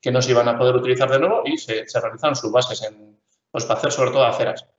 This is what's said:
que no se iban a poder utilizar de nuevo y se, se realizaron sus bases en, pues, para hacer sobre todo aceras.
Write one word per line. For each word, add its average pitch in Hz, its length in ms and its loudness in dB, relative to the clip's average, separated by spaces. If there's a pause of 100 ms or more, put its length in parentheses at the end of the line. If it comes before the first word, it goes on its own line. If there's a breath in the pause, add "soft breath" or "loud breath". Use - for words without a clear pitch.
que 127 100 -4
no 127 100 2
se 127 120 0
iban 120 160 4
a 120 100 0
poder 127 160 4
utilizar 127 340 2
de 135 120 2
nuevo 196 240 2
y 143 120 -2
se, 110 300 -6
se 120 140 -2
realizaron 117 340 -2
sus 120 160 -6
bases 123 320 0
en, 107 340 -16 (360)
pues, 117 120 -6
para - 140 -2
hacer 143 140 -2
sobre 127 180 0
todo 131 140 4
aceras. 113 420 -2 (120)